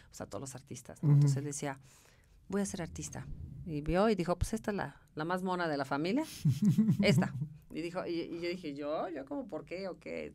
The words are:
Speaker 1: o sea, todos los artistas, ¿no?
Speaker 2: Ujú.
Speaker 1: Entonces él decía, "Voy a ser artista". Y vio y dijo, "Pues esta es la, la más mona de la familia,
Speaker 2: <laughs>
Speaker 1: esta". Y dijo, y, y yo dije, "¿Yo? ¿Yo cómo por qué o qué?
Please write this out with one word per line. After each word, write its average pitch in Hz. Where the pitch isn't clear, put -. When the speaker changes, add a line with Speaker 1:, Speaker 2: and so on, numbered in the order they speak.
Speaker 1:
o -
sea, -
todos -
los 135
artistas, -
¿no? 147
Speaker 2:
Ujú. 147
Speaker 1:
Entonces 143
él 143
decía, 143
"Voy 202
a 196
ser 180
artista". 147
Y 151
vio 175
y 220
dijo, 175
"Pues -
esta 220
es 202
la, 143
la 156
más 180
mona 180
de 147
la 139
familia, 170
Speaker 2:
<laughs> 196
Speaker 1:
esta". 185
Y 156
dijo, 170
y, 165
y 165
yo 175
dije, 175
"¿Yo? 156
¿Yo 277
cómo 269
por 151
qué 185
o 160
qué? 160